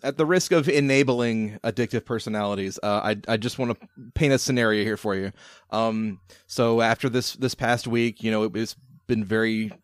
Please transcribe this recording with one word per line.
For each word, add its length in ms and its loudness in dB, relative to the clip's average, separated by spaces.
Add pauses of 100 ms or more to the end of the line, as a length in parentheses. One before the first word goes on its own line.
at 140 -4
the 80 2
risk 260 0
of 180 4
enabling 920 2
addictive 420 -2
personalities, 760 -4
uh, 220 0
I, 140 0 (100)
I 100 0
just 220 -4
wanna 160 -2 (380)
paint 200 2
a 60 4
scenario 440 2
here 140 -2
for 180 -2
you. 160 -4 (400)
Um, 480 -2 (280)
so 340 2
after 280 2
this, 240 -2
this 220 -4
past 320 0
week, 360 -2
you 80 0
know, 120 0
it, 120 -2
it's 200 -6 (320)
been 180 0
very 460 0 (120)